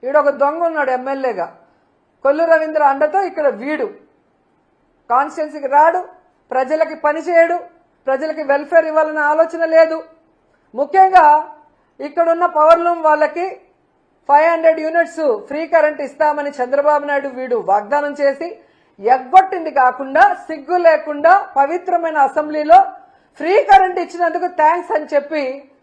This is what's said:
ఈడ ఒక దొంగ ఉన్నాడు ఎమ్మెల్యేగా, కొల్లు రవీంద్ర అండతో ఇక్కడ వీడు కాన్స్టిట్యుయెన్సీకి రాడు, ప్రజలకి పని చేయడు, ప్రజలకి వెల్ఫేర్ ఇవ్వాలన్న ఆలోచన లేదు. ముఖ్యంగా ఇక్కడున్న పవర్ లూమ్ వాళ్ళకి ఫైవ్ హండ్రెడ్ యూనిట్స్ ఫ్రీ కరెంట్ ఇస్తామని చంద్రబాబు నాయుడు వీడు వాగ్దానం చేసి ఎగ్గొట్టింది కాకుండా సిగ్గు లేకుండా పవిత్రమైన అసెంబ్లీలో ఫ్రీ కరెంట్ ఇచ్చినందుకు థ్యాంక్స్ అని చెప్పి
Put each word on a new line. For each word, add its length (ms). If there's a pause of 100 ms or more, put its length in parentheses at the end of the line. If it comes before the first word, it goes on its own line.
ఈడ 120
ఒక 120
దొంగ 360
ఉన్నాడు 260
ఎమ్మెల్యేగా, 640 (640)
కొల్లు 220
రవీంద్ర 380
అండతో 380
ఇక్కడ 280
వీడు 420 (1200)
కాన్స్టిట్యుయెన్సీకి 560
రాడు, 560 (280)
ప్రజలకి 440
పని 260
చేయడు, 380 (480)
ప్రజలకి 360
వెల్ఫేర్ 440
ఇవ్వాలన్న 320
ఆలోచన 460
లేదు. 400 (680)
ముఖ్యంగా 760 (500)
ఇక్కడున్న 460
పవర్ 320
లూమ్ 240
వాళ్ళకి 460 (800)
ఫైవ్ 240
హండ్రెడ్ 280
యూనిట్స్ 680
ఫ్రీ 200
కరెంట్ 340
ఇస్తామని 500
చంద్రబాబు 560
నాయుడు 220
వీడు 280
వాగ్దానం 640
చేసి 380 (420)
ఎగ్గొట్టింది 680
కాకుండా 640
సిగ్గు 420
లేకుండా 800
పవిత్రమైన 640
అసెంబ్లీలో 680 (520)
ఫ్రీ 260
కరెంట్ 360
ఇచ్చినందుకు 480
థ్యాంక్స్ 460
అని 220
చెప్పి 560 (120)